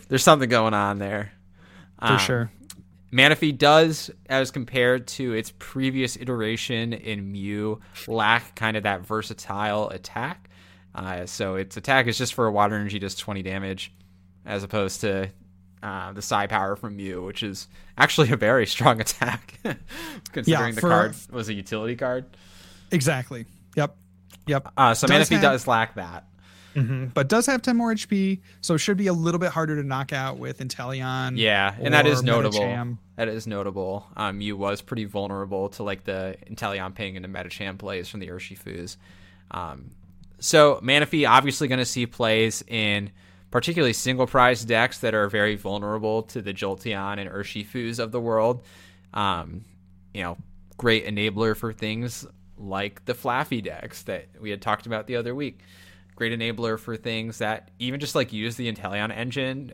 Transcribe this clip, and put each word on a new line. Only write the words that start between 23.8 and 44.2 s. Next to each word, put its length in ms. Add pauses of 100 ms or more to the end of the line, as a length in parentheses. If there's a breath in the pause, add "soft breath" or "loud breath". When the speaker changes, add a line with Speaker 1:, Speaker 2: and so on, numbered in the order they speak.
Speaker 2:
Yep. 220 (100)
Speaker 1:
Uh, 160
so 140
Speaker 2:
Does 220
Speaker 1:
Manaphy 40
Speaker 2:
have 80
Speaker 1:
does 260
lack 280
that. 320 (480 loud breath)
Speaker 2:
Mm-hmm. 380
But 160
does 160
have 160
ten 160
more 160
H 160
P, 320 (180 loud breath)
so 160
it 40
should 180
be 100
a 60
little 260
bit 120
harder 300
to 60
knock 240
out 260
with 220
Inteleon 800
Speaker 1:
Yeah, 420
and 140
that 120
Speaker 2:
or 40
Speaker 1:
is 120
notable. 380
Speaker 2:
Medicham. 380 (180)
Speaker 1:
That 140
is 180
notable. 580 (120)
Um, 220
Mew 180
was 240
pretty 240
vulnerable 640
to, 140
like, 200
the 320 (160)
Inteleon 420
ping 220
and 80
the 60
Medicham 480
plays 320
from 100
the 80
Urshifus. 680 (540 loud breath)
Um, 400 (480)
so 440
Manaphy 460
obviously 400
gonna 160
see 200
plays 640
in 440 (400 soft breath)
particularly 420
single 340